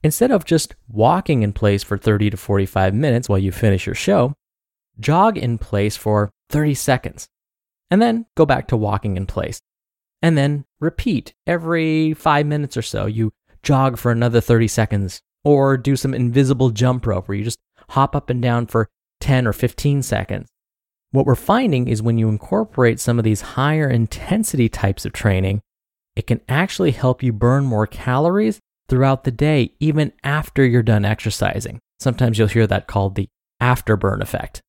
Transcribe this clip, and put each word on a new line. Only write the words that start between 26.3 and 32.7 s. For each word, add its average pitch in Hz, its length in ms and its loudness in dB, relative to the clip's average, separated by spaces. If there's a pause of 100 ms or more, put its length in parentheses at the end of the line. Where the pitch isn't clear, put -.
actually 170 420 0
help 127 320 -2
you 123 80 0
burn 120 320 2
more 110 240 0
calories 175 720 -2 (300)
throughout 135 340 2
the 131 80 -2
day, 143 480 0
even 151 320 0 (140)
after 143 400 0
you're 120 180 4
done 107 220 2
exercising. 104 720 -4 (220)
Sometimes 120 360 0
you'll 110 120 4
hear 110 180 2
that 95 180 -2